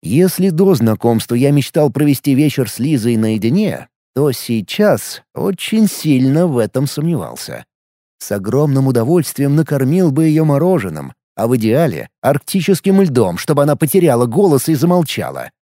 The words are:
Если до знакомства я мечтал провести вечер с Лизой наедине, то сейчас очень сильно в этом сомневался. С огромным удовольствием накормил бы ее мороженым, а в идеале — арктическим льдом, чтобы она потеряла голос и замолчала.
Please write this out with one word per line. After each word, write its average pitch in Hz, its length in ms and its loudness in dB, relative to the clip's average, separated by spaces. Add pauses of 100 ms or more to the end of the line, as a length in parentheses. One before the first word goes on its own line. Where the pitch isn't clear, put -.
Если 175 460 0
до 190 260 2
знакомства 113 600 0
я 135 180 2
мечтал 143 380 0
провести 143 440 0
вечер 131 340 0
с - 100 -14
Лизой 120 380 0
наедине, 110 720 -2 (260)
то 143 180 0
сейчас 120 880 -2 (120)
очень 202 540 -2
сильно 139 580 2
в 139 120 -2
этом 117 280 -2
сомневался. 90 760 -6 (540)
С - 120 -12
огромным 135 560 0
удовольствием 139 680 0
накормил 151 560 2
бы 160 140 2
ее 156 180 2
мороженым, 139 680 0 (200)
а 107 120 -2
в 123 100 2
идеале — 110 540 0 (100)
арктическим 190 800 0
льдом, 123 380 0
чтобы 143 240 0
она 147 120 2
потеряла 143 520 2
голос 151 420 2
и 160 60 2
замолчала. 165 760 -2 (120)